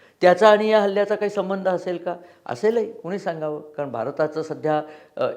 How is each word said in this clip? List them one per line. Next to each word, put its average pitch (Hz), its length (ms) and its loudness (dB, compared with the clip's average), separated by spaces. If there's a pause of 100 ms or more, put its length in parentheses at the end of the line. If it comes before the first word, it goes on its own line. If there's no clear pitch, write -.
(220)
त्याचा 180 280 8
आणि 214 200 4
या 214 120 6
हल्ल्याचा 202 340 0
काही 208 140 -2
संबंध 190 380 -4
असेल 175 300 -2
का? 175 180 -8 (300)
असेलही, 220 460 -2
कोणी 185 280 -8
सांगावं, 156 420 -6 (160)
कारण 143 140 -6
भारताचं 143 500 -4
सध्या, 151 400 -2 (360)
अ, 127 200 0